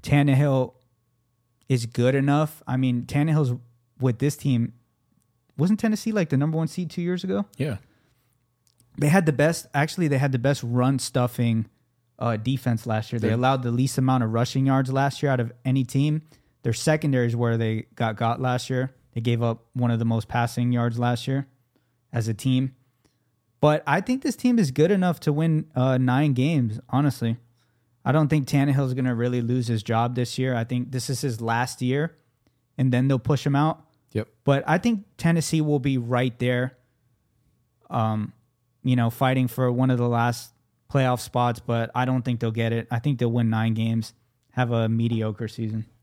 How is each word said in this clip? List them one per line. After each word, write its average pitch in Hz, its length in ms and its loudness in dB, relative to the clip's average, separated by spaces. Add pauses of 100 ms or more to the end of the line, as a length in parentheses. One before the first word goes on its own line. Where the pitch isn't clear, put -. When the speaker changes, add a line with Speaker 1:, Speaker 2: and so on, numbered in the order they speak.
Speaker 1:
Tannehill 139 720 2 (920)
is 120 180 2
good 120 280 2
enough. 143 520 0
I 131 100 -2
mean, 127 300 0
Tannehill's 147 480 2 (440)
with 127 220 0
this 147 160 0
team. 120 360 0 (880)
Wasn't 185 220 2
Tennessee, 220 320 -2
like, 196 160 0
the 139 80 0
number 156 200 0
one 160 120 -2
seed 175 220 -6
two 175 120 -6
years 180 220 -4
ago? 196 220 -2 (100)
Speaker 2:
Yeah. 131 220 -4 (1200)
Speaker 1:
They 147 100 2
had 175 180 4
the 156 60 2
best, 147 420 0
actually, 156 320 0
they 143 120 2
had 139 140 2
the 131 60 0
best 135 240 0
run 123 380 0
stuffing, 117 680 0 (540)
uh, 117 160 -2
defense 120 500 -2
last 110 240 -2
year. 120 80 -4
They 110 100 0
Speaker 2:
They 113 60 2
Speaker 1:
allowed 131 300 2
the 117 80 -2
least 127 260 0
amount 131 240 2
of 110 100 -2
rushing 123 340 0
yards 131 260 0
last 135 300 -2
year 143 100 0
out 123 80 0
of 110 120 -4 (120)
any 131 200 2
team. 151 380 0 (400)
Their 117 100 -2
secondary 147 540 0
is 117 100 -2
where 117 200 0
they 110 380 -2
got, 110 220 -4
got 117 240 -2
last 127 300 -2
year. 131 240 -4 (200)
They 120 60 -4
gave 117 220 0
up 113 300 -4
one 120 180 0
of 117 80 0
the 117 60 -2
most 113 240 -2
passing 120 440 -2
yards 120 260 -2
last 120 300 -2
year 139 180 -4 (680)
as 113 160 -2
a 113 60 -2
team. 131 400 -2 (880)
But 151 260 4
I 147 140 2
think 262 220 -4
this 294 140 -2
team 247 220 2
is 160 120 2
good 147 200 2
enough 180 300 2
to 156 120 0
win, 160 420 0
uh, 127 240 2
nine 131 340 2
games, 127 480 0 (100)
honestly. 127 460 0 (680)
I 127 80 0
don't 151 160 4
think 147 180 0
Tannehill's 139 480 0
gonna 127 200 -2
really 123 280 0
lose 120 260 -2
his 110 140 0
job 117 320 0
this 123 240 -4
year. 131 160 0
I 113 100 -2
think 123 280 -4
this 127 180 -6
is 127 120 -4
his 117 180 -4
last 117 420 -2
year, 139 340 -2 (640)
and 131 140 2
then 127 160 2
they'll 135 100 2
push 139 280 -2
him 143 100 2
out. 156 260 0 (300)
Speaker 2:
Yep. 107 160 -4 (160)
Speaker 1:
But 139 220 2
I 160 120 2
think 226 260 -2 (120)
Tennessee 165 440 2
will 147 200 2
be 135 180 0
right 123 400 0
there, 123 380 -2 (1120)
um, 110 420 -2 (500)
you 127 140 2
know, 117 140 2
fighting 131 380 0
for 127 240 0
one 131 180 2
of 123 80 2
the 120 100 0
last 120 440 -2 (400)
playoff 127 280 2
spots, 120 400 -2
but 117 340 -2
I 127 100 0
don't 131 200 0
think 120 160 -2
they'll 113 120 -2
get 113 200 0
it. 117 180 -4
I 113 100 -2
think 139 180 -2
they'll 117 140 0
win 117 180 0
nine 110 240 0
games, 113 380 -2 (400)
have 123 180 0
a 113 180 0
mediocre 113 600 -2
season. 110 380 -6 (160)